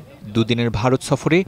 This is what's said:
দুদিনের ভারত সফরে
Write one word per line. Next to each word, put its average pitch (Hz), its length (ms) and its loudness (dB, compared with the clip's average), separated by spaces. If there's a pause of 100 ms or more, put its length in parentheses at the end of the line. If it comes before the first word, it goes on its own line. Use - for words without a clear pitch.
(240)
দুদিনের 113 460 0
ভারত 127 320 0
সফরে 151 460 0